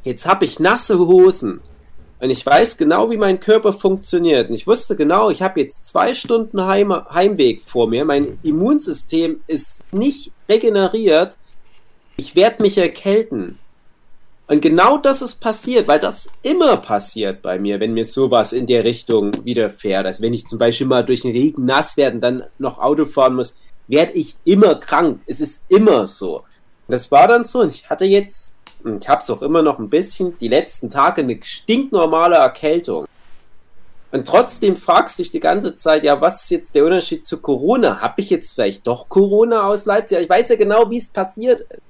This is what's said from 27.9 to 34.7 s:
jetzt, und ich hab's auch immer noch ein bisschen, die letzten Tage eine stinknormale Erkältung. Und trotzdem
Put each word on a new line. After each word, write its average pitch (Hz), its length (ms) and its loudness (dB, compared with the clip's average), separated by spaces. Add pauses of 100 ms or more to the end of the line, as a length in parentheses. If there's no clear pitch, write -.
jetzt, 202 460 0 (340)
und 104 200 -8
ich - 40 -8
hab's - 220 0
auch 110 100 -6
immer 143 220 2
noch 147 160 0
ein 110 100 -8
bisschen, 175 500 -2
die 117 100 -6
letzten 123 420 -2
Tage 151 320 0
eine 123 200 -4
stinknormale 175 920 0
Erkältung. 139 720 0 (1040)
Und 135 160 -6
trotzdem 202 500 2